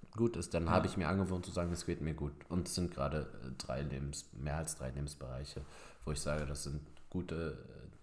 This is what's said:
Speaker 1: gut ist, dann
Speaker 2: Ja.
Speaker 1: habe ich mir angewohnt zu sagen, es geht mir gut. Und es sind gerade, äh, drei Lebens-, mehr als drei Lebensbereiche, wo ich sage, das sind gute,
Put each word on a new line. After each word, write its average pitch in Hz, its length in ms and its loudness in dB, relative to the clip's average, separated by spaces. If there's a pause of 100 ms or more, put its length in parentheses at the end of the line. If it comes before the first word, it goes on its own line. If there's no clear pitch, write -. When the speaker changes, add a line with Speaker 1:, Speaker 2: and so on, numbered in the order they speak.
(160)
Speaker 1:
gut 117 220 6
ist, - 160 -2
dann 85 120 4
Speaker 2:
Ja. 85 60 6
Speaker 1:
habe 90 160 8
ich - 100 0
mir 85 120 4
angewohnt 92 360 4
zu - 60 -6
sagen, 87 220 2
es 85 120 -2
geht 85 160 0
mir 78 120 0
gut. 73 200 -2 (160)
Und 87 180 2
es - 80 -2
sind 87 180 2
gerade, 76 340 0 (180)
äh, 65 120 -4
drei 65 240 -2
Lebens-, 71 520 -2
mehr 73 240 0
als 80 200 -2
drei 65 140 -4
Lebensbereiche, 69 720 -4 (440)
wo 78 60 -2
ich 73 100 0
sage, 76 240 0
das 71 180 -2
sind 71 180 -2 (280)
gute, 82 480 -2 (460)